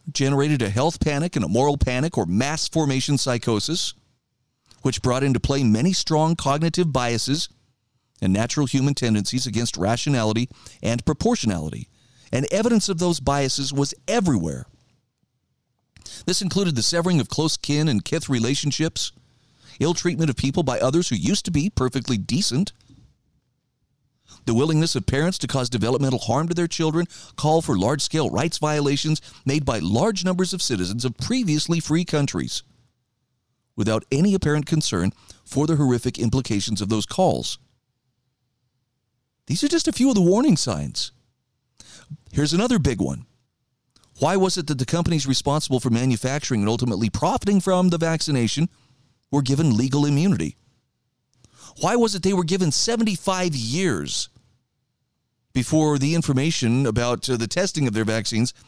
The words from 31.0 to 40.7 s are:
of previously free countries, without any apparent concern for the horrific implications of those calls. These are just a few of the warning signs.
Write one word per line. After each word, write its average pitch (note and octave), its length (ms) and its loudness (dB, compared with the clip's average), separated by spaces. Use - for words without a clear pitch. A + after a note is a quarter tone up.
of B2 120 -6
previously E3+ 600 0
free E3+ 260 0
countries, G2+ 580 -2
without A2 360 0
any F3+ 220 2
apparent D3+ 320 0
concern G2+ 460 0
for D3 200 0
the D#3 120 2
horrific B2 420 2
implications A2 600 0
of G2 80 -4
those A2 160 0
calls. A#2 520 -2
These E3 160 -2
are D4 40 4
just E4 200 0
a - 60 0
few C4 160 4
of A#3+ 60 4
the G3 60 4
warning G3+ 360 6
signs. D2 540 -4